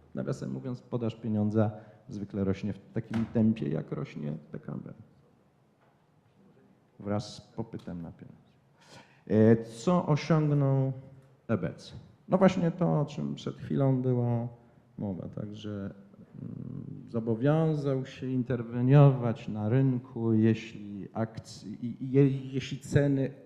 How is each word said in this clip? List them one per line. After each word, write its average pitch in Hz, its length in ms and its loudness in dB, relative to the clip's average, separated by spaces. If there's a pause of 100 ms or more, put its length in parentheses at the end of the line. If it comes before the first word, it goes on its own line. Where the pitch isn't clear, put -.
(160)
Nawiasem 135 360 -6
mówiąc, 131 300 -8
podaż 117 340 -4
pieniądza 107 560 2 (380)
zwykle 101 340 -6
rośnie 95 300 -2
w - 60 -18 (140)
takim 110 320 -4
tempie, 113 440 2
jak - 220 -4
rośnie - 420 -8 (180)
P - 80 -10
K - 120 -12
B. - 220 -10 (2000)
Wraz 104 360 -4
z - 60 -18
popytem - 600 -10
na 82 100 -12
pieniądze. - 360 -20 (800)
E, 110 380 8
co - 400 0
osiągnął 143 880 2 (540)
E 113 100 2
B 85 160 -4
C? - 200 -20 (360)
No - 80 4
właśnie 185 340 4
to, 160 300 0
o 143 40 0
czym 143 300 -8
przed 139 220 -10
chwilą 131 440 0
była 120 460 0 (500)
mowa, 95 320 -6
także, 104 640 -10 (480)
mm, - 680 -12
zobowiązał 135 960 0
się - 220 -10
interweniować 123 1200 4
na 107 220 -2
rynku, 123 640 2
jeśli 104 800 0
akc-, - 540 -8
i, 117 360 -8
i 135 80 -6
je-, 135 420 4
jeśli 135 260 -6
ceny 139 520 2 (140)